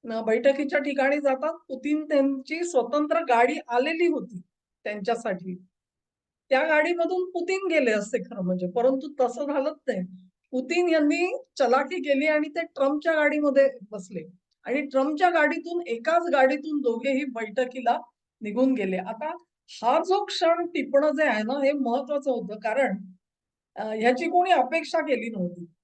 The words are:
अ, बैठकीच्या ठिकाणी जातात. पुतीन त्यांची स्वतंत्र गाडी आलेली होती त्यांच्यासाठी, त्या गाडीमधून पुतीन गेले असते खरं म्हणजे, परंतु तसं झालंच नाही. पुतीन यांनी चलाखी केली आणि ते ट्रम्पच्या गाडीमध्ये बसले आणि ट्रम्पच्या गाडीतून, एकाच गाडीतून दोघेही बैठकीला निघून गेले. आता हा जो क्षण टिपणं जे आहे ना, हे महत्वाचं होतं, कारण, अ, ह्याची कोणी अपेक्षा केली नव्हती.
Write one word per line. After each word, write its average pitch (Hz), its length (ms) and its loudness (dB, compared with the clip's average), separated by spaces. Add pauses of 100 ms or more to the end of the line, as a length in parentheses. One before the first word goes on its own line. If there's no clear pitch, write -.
(120)
अ, 226 120 -4
बैठकीच्या 277 560 2
ठिकाणी 277 380 0
जातात. 277 360 0 (140)
पुतीन 294 380 -4
त्यांची 277 580 0
स्वतंत्र 302 560 0
गाडी 247 340 4 (140)
आलेली 320 400 2
होती 233 340 -4 (420)
त्यांच्यासाठी, 190 800 -4 (840)
त्या 277 180 2
गाडीमधून 339 640 2
पुतीन 359 300 -2 (120)
गेले 269 200 4
असते 214 320 -2
खरं 196 200 -8
म्हणजे, 180 240 -2
परंतु 262 520 0
तसं 240 260 0
झालंच 294 320 -2 (100)
नाही. 185 400 -6 (240)
पुतीन 339 380 0
यांनी 330 540 2 (140)
चलाखी 269 420 2
केली 277 280 0
आणि 302 220 0
ते 339 120 -6
ट्रम्पच्या 294 520 0
गाडीमध्ये 294 560 4 (220)
बसले 180 380 -12 (340)
आणि 277 180 -2
ट्रम्पच्या 285 480 2
गाडीतून, 339 580 0
एकाच 311 360 0 (100)
गाडीतून 294 480 2
दोघेही 262 440 0
बैठकीला 247 720 -2 (440)
निघून 247 320 0
गेले. 190 240 -2
आता 226 400 -8 (320)
हा 254 300 0
जो 381 260 0
क्षण 339 400 0
टिपणं 302 440 2
जे 294 140 0
आहे 214 200 2
ना, 269 220 -2
हे 285 60 4
महत्वाचं 277 600 -2
होतं, 208 240 -4
कारण, 220 420 -2 (800)
अ, 202 80 -8
ह्याची 226 420 0
कोणी 359 260 2
अपेक्षा 320 480 2
केली 240 300 -2
नव्हती. 175 360 -8 (180)